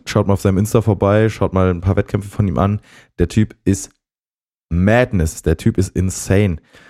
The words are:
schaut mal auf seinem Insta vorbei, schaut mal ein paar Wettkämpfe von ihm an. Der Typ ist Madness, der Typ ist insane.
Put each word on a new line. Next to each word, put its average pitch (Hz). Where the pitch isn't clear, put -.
schaut 104
mal 101
auf 95
seinem 95
Insta 110
vorbei, 104
schaut -
mal 92
ein 87
paar 95
Wettkämpfe 101
von 104
ihm 76
an. 101
Der 87
Typ -
ist -
Madness, 95
der 80
Typ 113
ist 98
insane. 95